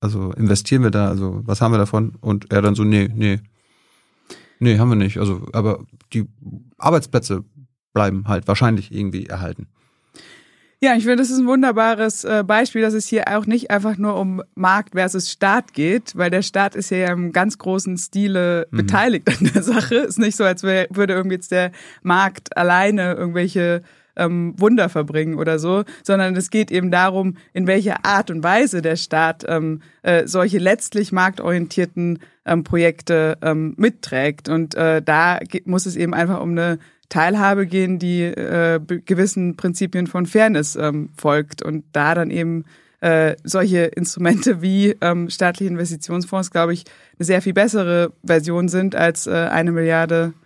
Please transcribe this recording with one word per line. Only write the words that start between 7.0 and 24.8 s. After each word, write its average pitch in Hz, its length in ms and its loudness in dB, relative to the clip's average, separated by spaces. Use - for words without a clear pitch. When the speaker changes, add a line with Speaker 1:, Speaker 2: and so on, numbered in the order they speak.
Speaker 1:
bleiben 98 340 0
halt 101 220 -2
wahrscheinlich 104 440 0
irgendwie 98 340 -6
erhalten. 90 400 -10
Speaker 2:
Ja, 262 140 4
ich 226 80 2
finde, 240 140 2
das 247 140 2
ist 262 80 0
ein 254 80 4
wunderbares, 226 760 2
äh, 214 240 0
Beispiel, 220 360 2
dass 220 120 2
es 214 120 -2
hier 214 300 -2
auch 208 100 -4
nicht 233 240 0
einfach 202 280 0
nur 202 180 -2
um 190 260 -4
Markt 190 400 0
versus 185 360 -2
Staat 202 440 0
geht, 180 420 -2
weil 175 140 0
der 185 120 0
Staat 196 340 -2
ist 196 140 -8
ja 185 220 0
im 175 200 -4
ganz 185 260 0
großen 185 400 -4
Stile 180 720 -2
Speaker 1:
Mhm. - 60 -6
Speaker 2:
beteiligt 160 520 2
an 214 240 2
der 196 100 0
Sache. 226 340 0
Ist 240 240 0
nicht 214 160 0
so, 214 80 0
als 185 180 0
wär, 190 280 0
würde 196 240 0
irgendwie 185 200 -2
jetzt 180 160 -8
der 180 220 0
Markt 185 540 0
alleine 180 580 2
irgendwelche, 175 680 -2
ähm, 170 420 -2
Wunder 208 320 4